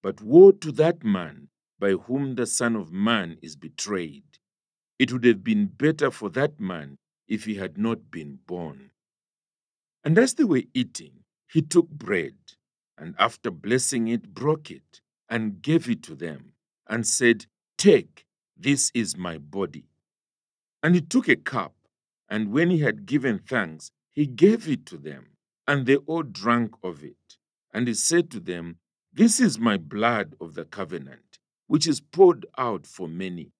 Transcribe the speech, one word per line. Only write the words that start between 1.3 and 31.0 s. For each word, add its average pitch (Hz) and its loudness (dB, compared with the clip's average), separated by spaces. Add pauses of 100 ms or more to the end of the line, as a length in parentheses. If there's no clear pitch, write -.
by 98 0
whom 131 -4
the 120 -2
Son 117 -2
of 85 -8
Man 98 -2
is 78 -18
betrayed. 80 -10 (600)
It 127 2
would 123 -4
have 107 6
been 104 2
better 147 0
for - -10
that 147 -2
man 78 -10 (280)
if 107 -6
he 110 -6
had 92 -8
not 113 -4
been 73 -12 (100)
born." 80 -12 (1120)
And 160 4
as 254 4
they 302 2
were 156 2 (100)
eating, - -6 (220)
he 160 0
took 170 2
bread, 98 -4 (600)
and 85 -14
after 113 0
blessing 113 -2
it, 113 -6
broke 151 -4
it, - -20 (280)
and 110 -6
gave 160 0
it 117 -4
to 80 -16
them, 76 -12 (320)
and 110 -4
said, - 2 (320)
"Take, - 4 (280)
this - -2
is 113 -4
my 87 -8
body." 76 -8 (960)
And 170 4
he 175 4
took 226 0
a 131 6
cup, - -8 (400)
and 107 -2
when 165 4
he 170 2
had 107 -2
given 123 0
thanks, 87 -6 (200)
he 147 -2
gave 165 4
it 131 -2
to 82 -18
them, 71 -16 (300)
and 139 0
they 139 6
all 160 -4
drank 117 -2
of 78 -10
it. - -20 (340)
And 120 -4
he 113 -4
said 170 0
to 104 -12
them, 85 -10 (320)
"This 226 4
is 151 2
my 110 2
blood 104 -2
of 82 -14
the 82 -10
covenant, 80 -14 (280)